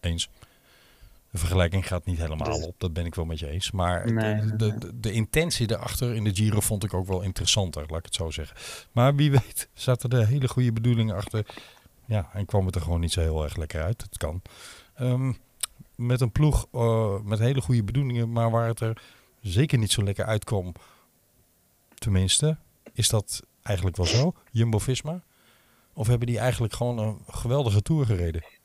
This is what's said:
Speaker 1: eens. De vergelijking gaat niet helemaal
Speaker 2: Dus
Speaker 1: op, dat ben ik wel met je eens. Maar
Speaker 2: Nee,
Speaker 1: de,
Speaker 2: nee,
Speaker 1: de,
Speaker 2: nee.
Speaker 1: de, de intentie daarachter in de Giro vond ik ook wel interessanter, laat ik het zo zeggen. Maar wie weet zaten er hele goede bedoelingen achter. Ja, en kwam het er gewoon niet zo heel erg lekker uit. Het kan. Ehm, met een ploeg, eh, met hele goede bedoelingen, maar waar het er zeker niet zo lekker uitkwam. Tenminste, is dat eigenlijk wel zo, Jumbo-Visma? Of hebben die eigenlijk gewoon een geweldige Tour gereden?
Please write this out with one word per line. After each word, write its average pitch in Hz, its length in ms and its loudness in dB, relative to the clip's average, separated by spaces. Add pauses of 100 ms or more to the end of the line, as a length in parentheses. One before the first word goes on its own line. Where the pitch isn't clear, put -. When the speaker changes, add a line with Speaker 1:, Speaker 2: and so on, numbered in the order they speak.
Speaker 1:
eens. 85 300 -4 (1000)
De 92 80 -6
vergelijking 90 480 2
gaat 90 180 -4
niet 87 140 -2
helemaal 76 400 -2
Speaker 2:
Dus 80 80 -4
Speaker 1:
op, 87 120 -10
dat 87 140 -4
ben 85 140 -2
ik 82 80 -6
wel 85 100 -2
met 80 140 -4
je 76 120 -8
eens. 82 200 -4
Maar 90 420 0
Speaker 2:
Nee, 110 240 0
Speaker 1:
de, 107 100 0
Speaker 2:
nee, 107 100 -2
Speaker 1:
de, 110 100 2
Speaker 2:
nee. 104 120 0
Speaker 1:
de, 117 220 -10
de 107 120 -2
intentie 117 540 0
daarachter 120 480 -4
in 107 100 -2
de 104 100 2
Giro 107 260 2
vond 104 240 0
ik 104 100 -4
ook 92 120 -2
wel 92 160 -2
interessanter, 90 680 0
laat 80 100 -6
ik 82 60 -8
het - 100 -10
zo 82 160 -4
zeggen. 78 260 -10 (360)
Maar 131 220 6
wie 143 160 4
weet - 420 0
zaten - 380 -2
er 120 160 4
hele 131 220 0
goede 123 240 0
bedoelingen 113 440 2
achter. 107 300 -4 (580)
Ja, 107 280 -2
en 101 140 -4
kwam 98 200 2
het 90 80 -2
er 92 60 0
gewoon 85 200 0
niet 85 120 0
zo 92 80 0
heel 78 240 0
erg 73 120 -6
lekker 78 260 -4
uit. 98 200 -4
Het - 140 -16
kan. 85 260 -6 (520)
Ehm, 127 380 0 (640)
met 123 240 0
een 123 120 2
ploeg, 151 400 4
eh, 113 480 2
met 107 180 -2
hele 127 220 2
goede 120 240 2
bedoelingen, 120 480 -2
maar 117 180 2
waar 117 180 2
het 113 120 -2
er 113 220 -2 (380)
zeker 110 380 2
niet 107 140 2
zo 110 100 2
lekker 98 220 -2
uitkwam. 101 480 -2 (1200)
Tenminste, 98 640 2 (360)
is - 160 0
dat - 340 -2 (200)
eigenlijk 95 340 -2
wel 90 100 2
zo, 131 260 4 (180)
Jumbo-Visma? 117 720 0 (680)
Of 107 140 -4
hebben 120 200 2
die 117 120 0
eigenlijk 113 340 0
gewoon 123 260 -2
een 107 200 -2 (100)
geweldige 117 540 2
Tour 151 240 2
gereden? 87 380 0 (200)